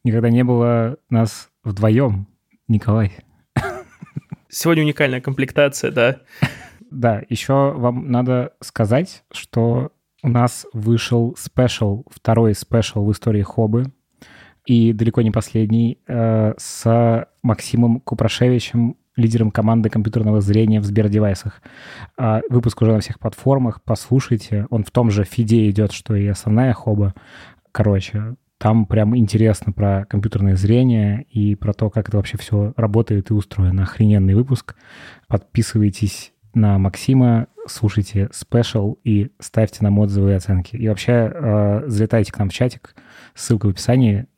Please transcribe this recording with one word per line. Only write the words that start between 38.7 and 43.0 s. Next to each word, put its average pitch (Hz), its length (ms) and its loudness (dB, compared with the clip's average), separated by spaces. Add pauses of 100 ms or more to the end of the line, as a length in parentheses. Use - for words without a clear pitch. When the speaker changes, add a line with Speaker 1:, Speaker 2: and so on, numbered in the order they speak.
Speaker 1:
и 104 340 0
ставьте - 440 -2
нам 101 180 2
отзывы 98 320 2
и - 20 2
оценки. 92 420 -2
И 117 120 -2
вообще, 113 440 0
э, 107 540 0
залетайте 107 460 0
к - 60 -16
нам 98 100 0
в - 40 -6
чатик, - 440 -4 (380)